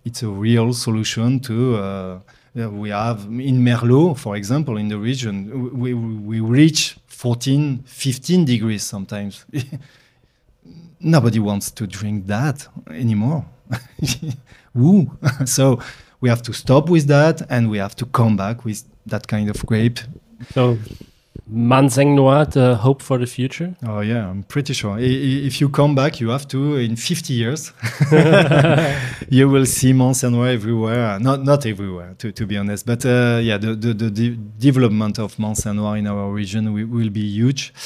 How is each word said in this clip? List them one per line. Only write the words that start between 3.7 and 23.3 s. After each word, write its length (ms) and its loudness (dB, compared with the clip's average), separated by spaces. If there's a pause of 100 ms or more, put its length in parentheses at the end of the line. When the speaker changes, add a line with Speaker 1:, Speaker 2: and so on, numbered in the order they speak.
Speaker 1:
for 180 -8
example, 420 -2
in 100 -4
the 100 -4
region, 800 -6
we, 160 -4
we, 220 -6
we 240 -6
reach 580 2 (100)
fourteen, 800 -2
fifteen 600 0
degrees 380 0
sometimes. 680 -10
<laughs> 60 -12 (1500)
Nobody 340 4
wants 320 -2
to 140 -10
drink 420 -8
that 380 -4 (240)
anymore. 560 -2 (680)
<laughs> 600 -12
Woo! 380 4 (180)
<laughs> 160 -2
So 360 2 (400)
we 80 2
have 140 2
to 100 -8
stop 360 4
with 180 4
that, 420 4
and 200 2
we 80 -2
have 200 -6
to 80 -6
come 320 2
back 260 -4
with 220 -8 (220)
that 200 -6
kind 220 -2
of 160 -6
grape. 340 2 (540)
Speaker 2:
So 240 2 (720)
Manseng 640 4
Noir, 300 6
the 300 4
hope 260 2
for 160 -2
the 80 -4
future? 500 -6 (100)